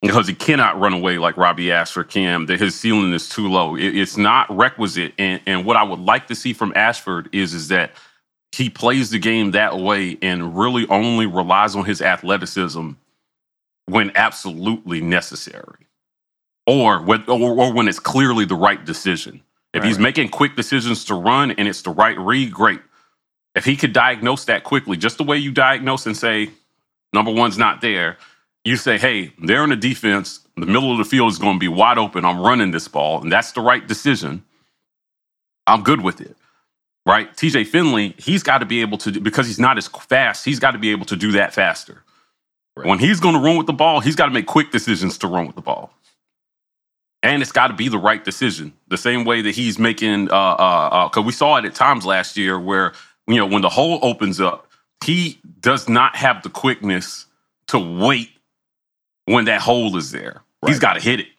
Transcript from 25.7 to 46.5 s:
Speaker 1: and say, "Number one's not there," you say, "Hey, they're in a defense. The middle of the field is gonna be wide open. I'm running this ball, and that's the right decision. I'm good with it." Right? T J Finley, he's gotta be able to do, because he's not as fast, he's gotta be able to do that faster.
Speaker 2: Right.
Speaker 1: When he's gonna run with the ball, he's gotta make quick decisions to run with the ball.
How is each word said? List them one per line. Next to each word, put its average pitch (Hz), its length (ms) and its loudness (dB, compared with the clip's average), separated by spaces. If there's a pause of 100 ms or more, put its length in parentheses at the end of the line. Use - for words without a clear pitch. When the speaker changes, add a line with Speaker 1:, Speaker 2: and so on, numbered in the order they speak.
Speaker 1:
and 110 100 -4
say, 107 360 -2 (640)
"Number 107 180 2
one's 113 260 0
not 110 240 0
there," 90 360 -2 (460)
you 120 140 0
say, 117 220 0
"Hey, 107 400 -2
they're 101 240 2
in 151 80 2
a 131 40 2
defense. 104 640 -2 (160)
The 82 120 -6
middle 123 240 2
of 117 80 -2
the 104 60 0
field 120 260 2
is 82 80 -6
gonna 98 200 0
be 92 80 -2
wide 104 300 4
open. 95 260 -4
I'm 90 160 0
running 110 300 2
this 85 180 -6
ball, 76 340 -2
and 80 100 -4
that's 110 200 0
the 123 100 -8
right 120 240 2
decision. 98 580 -4 (1200)
I'm 107 160 4
good 123 200 2
with 92 200 -4
it." - 160 -20 (680)
Right? 104 300 2
T 160 140 0
J 127 140 2
Finley, 117 560 2
he's 180 240 0
gotta 131 220 2
be 117 160 -2
able 107 180 -4
to 107 120 -6
do, 98 80 -4
because 113 280 0
he's 104 120 -8
not 127 180 4
as 98 100 -6
fast, - 580 0
he's 139 140 -2
gotta 131 180 2
be 107 140 -2
able 98 160 -4
to 104 80 -4
do 101 160 -2
that 101 220 2
faster. - 500 -2 (760)
Speaker 2:
Right. 69 100 -6
Speaker 1:
When 92 120 2
he's 175 200 2
gonna 165 200 4
run 160 180 4
with 156 100 -2
the 165 60 -2
ball, 151 280 2
he's 147 140 0
gotta 151 160 2
make 117 140 -2
quick - 260 0
decisions 95 480 -2
to 104 80 -4
run 87 200 -2
with - 80 -14
the - 80 -16
ball. - 280 -6 (1300)